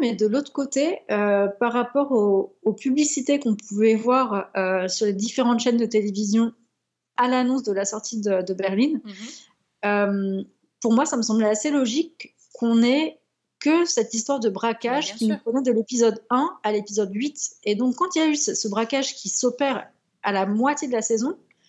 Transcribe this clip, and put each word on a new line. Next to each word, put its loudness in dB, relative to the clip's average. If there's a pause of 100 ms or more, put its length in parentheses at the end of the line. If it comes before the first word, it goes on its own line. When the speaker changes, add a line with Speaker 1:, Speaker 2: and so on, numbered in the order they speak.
Speaker 1:
mais 0
de 2
l'autre 0
côté, -2 (100)
euh, 2
par -2
rapport 0
aux, 2
aux 2
publicités 0
qu'on 0
pouvait 2
voir, 0
euh, 0
sur -2
les 2
différentes 0
chaînes 2
de 2
télévision 0 (640)
à 2
l'annonce 2
de -2
la 0
sortie -6
de, 0
de -4
Berlin, 0
Speaker 2:
Mhm. -16 (680)
Speaker 1:
euh, 0 (380)
pour 2
moi, 4
ça -2
me 0
semblait 2
assez 0
logique -2 (200)
qu'on 2
ait 2 (400)
que 4
cette -2
histoire -2
de 0
braquage -2
Speaker 2:
Bien -10
Speaker 1:
qui -2
nous 2
Speaker 2:
sûr. -10
Speaker 1:
prenait -2
de 0
l'épisode 0
un 0
à 0
l'épisode -2
huit. -6 (100)
Et -2
donc, 0
quand -2
il 0
y 2
a 2
eu 2
ce, -4
ce -4
braquage -2
qui -14
s'opère -2 (360)
à -2
la 0
moitié 0
de -4
la 0
saison, -2 (300)